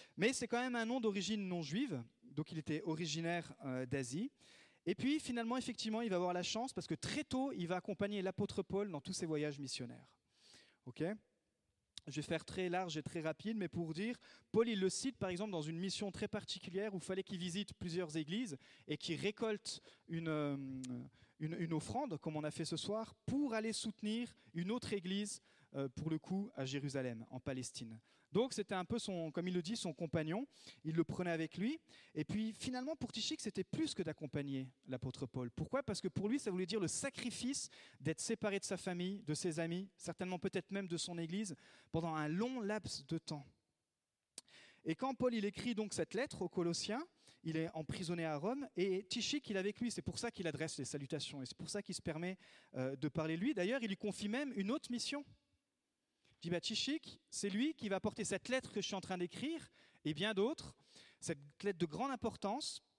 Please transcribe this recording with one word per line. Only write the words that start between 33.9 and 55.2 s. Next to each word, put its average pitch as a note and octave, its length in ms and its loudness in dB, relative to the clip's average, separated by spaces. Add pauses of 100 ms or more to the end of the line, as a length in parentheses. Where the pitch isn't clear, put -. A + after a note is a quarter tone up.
que F#3 100 0
d'accompagner C#3+ 680 -2 (180)
l'apôtre C3 380 -2
Paul. A#2+ 260 -2
Pourquoi ? B3+ 320 0
Parce G#3 160 -2
que F#3+ 80 0
pour G3 220 0
lui, C4+ 100 2
ça - 100 -4
voulait F#3 160 2
dire G#3+ 140 0
le F3 80 4
sacrifice B3 800 -2 (320)
d'être C#3 220 0
séparé G#3 360 2
de F#3+ 60 -4
sa F#3 140 0
famille, F3+ 460 -2
de D3+ 100 0
ses D#3+ 260 0
amis, F3 380 0
certainement F3+ 420 -4
peut-être F#3+ 320 -2
même G3 160 -2
de E3+ 80 -2
son E3+ 220 -2
église, E3+ 380 -2 (360)
pendant E3 240 0
un D3+ 140 2
long A#3 320 2
laps G3+ 460 -2
de E3 100 0
temps. D3 280 -6 (1400)
Et D#3+ 100 0
quand C4 180 0
Paul, B3 200 2
il A3 100 2
écrit G#3 320 0
donc G#3+ 180 0
cette E3 200 0
lettre A#3+ 280 -2
aux F3 80 0
Colossiens, F#3+ 560 2 (380)
il D#3+ 140 0
est D#3+ 140 2
emprisonné E3 520 -2
à D#3 140 2
Rome B3 280 0 (120)
et F#3+ 320 4
Tichik, B3 400 0
il G3 80 2
est - 20 4
avec G#3 220 0
lui. A#3+ 100 2
C'est - 100 -2
pour - 180 -4
ça A#3 120 0
qu'il F3 160 0
adresse D3+ 300 0
les C3 80 -2
salutations C#3+ 560 -2
et B2+ 40 -4
c'est - 120 -10
pour E3+ 120 -6
ça G3+ 120 -2
qu'il F#3 140 -4
se - 60 -8
permet, F3 360 -2 (380)
euh, C3 200 0
de C#3 140 0
parler D#3+ 260 2
lui. A#3 180 2
D'ailleurs, A3+ 300 2
il G#3+ 60 2
lui F#3+ 80 -2
confie G#3 320 -2
même C4 260 0
une G3 160 2
autre - 180 -2
mission. C#4+ 360 -2 (1160)